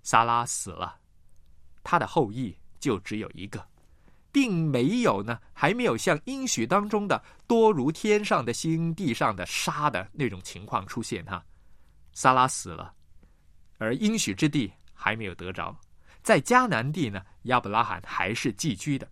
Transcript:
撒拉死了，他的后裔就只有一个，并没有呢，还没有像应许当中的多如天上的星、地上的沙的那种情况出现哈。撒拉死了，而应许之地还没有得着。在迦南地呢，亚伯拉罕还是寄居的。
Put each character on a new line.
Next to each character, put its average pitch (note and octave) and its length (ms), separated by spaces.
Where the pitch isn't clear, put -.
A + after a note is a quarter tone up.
撒 A#2 220
拉 A#2 200
死 - 280
了， F2 280
他 - 160
的 - 80
后 A#2+ 240
裔 A#2 260
就 A2 200
只 G#2+ 180
有 G#2 140
一 F2+ 140
个， G2+ 180
并 G3+ 340
没 D3 360
有 A2+ 200
呢， A#2 180
还 F3 220
没 B3 80
有 D3 120
像 D3+ 300
应 C4 220
许 - 180
当 G3+ 240
中 G#3 180
的 C3+ 160
多 A3+ 260
如 D3 200
天 G#3 340
上 F3 180
的 A#2 80
星、 E3 440
地 D#3 180
上 A2+ 220
的 F2+ 100
沙 D3+ 460
的 F#2 200
那 C#3 160
种 F#2 160
情 G2 220
况 G2 220
出 A#2 160
现 F2 220
哈。 F2 200
撒 C3 200
拉 B2+ 140
死 - 220
了， F2 240
而 A2+ 180
应 G#3+ 220
许 G#2 160
之 D#3 140
地 D3 240
还 G#2+ 220
没 A2+ 100
有 F2 100
得 F2+ 160
着。 F2 240
在 G3 180
迦 B3 280
南 C3 240
地 D#3 180
呢， G2 140
亚 B2 160
伯 G2 120
拉 A2+ 120
罕 F#2 220
还 F#2 280
是 A#2+ 200
寄 A2 220
居 C#3 220
的。 - 140